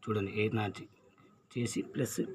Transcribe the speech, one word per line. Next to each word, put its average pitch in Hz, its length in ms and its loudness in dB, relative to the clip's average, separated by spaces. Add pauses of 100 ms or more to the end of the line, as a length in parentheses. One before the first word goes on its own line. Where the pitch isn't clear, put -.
చూడండి, 104 300 0
ఎయిర్ 107 240 2
నాచింగ్ 104 320 0 (720)
చేసి 120 240 0
ప్లస్ - 380 -2 (140)